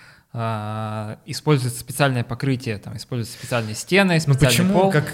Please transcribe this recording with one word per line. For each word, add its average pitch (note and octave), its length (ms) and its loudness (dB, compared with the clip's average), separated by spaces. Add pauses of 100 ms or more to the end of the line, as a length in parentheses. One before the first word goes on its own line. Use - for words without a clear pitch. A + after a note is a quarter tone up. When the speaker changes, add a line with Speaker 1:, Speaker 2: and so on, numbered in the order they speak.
(340)
Speaker 1:
а, A2 920 -6
используется B2+ 560 0
специальное C3 420 0
покрытие, A#2+ 540 -4
там A2 180 -14
используются A#2 420 -8
специальные A2 380 -4
стены, F#3 380 2 (120)
Speaker 2:
Ну C#3 80 4
Speaker 1:
специальный C3 140 6
Speaker 2:
почему? F3 320 4
Speaker 1:
пол. F#3+ 120 4
Speaker 2:
Как, D3 120 2 (100)